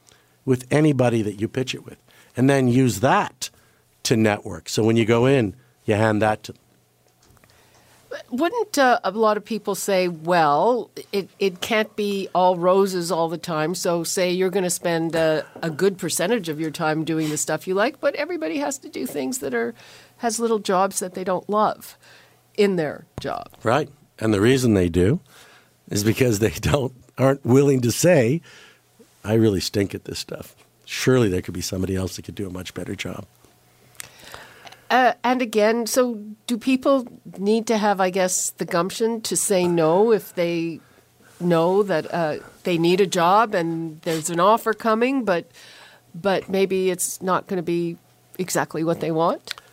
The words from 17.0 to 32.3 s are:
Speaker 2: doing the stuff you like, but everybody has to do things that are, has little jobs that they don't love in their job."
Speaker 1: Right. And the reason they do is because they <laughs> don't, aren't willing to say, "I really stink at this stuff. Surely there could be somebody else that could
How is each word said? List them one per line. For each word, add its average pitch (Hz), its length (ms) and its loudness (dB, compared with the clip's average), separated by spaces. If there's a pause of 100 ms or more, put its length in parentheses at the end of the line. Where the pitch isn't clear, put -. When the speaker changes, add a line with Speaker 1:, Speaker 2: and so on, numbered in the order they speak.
Speaker 2:
doing 160 240 -2
the 151 80 -4
stuff 156 300 -4
you 185 60 -2
like, 202 280 -2
but 285 140 0
everybody 320 420 -6
has 277 220 -4
to - 100 -18
do - 160 -8
things 254 340 -6
that - 140 -8
are, 120 200 -4 (440)
has 226 220 -4
little 226 200 0
jobs 196 400 0
that 185 140 -8
they 190 100 -8
don't 180 260 -4
love 208 480 -2 (600)
in 202 180 4
their 156 300 -4 (160)
job." - 260 -8 (160)
Speaker 1:
Right. 127 260 2 (300)
And 110 140 2
the 98 80 2
reason 123 320 4
they 90 160 4
do 92 320 2 (680)
is 101 140 -4
because 110 360 2
they 107 100 2
<laughs> - 120 -10
don't, 131 320 -2 (240)
aren't 135 280 0
willing 135 340 4
to 120 120 0
say, 156 500 2 (840)
"I 104 120 0
really 110 260 4
stink 98 340 -4
at - 80 -12
this - 160 -12
stuff. - 340 -14 (300)
Surely 127 460 2
there 92 120 -2
could 92 120 -10
be 90 80 -8
somebody 95 340 -4
else 92 220 -6
that - 60 -14
could - 120 -16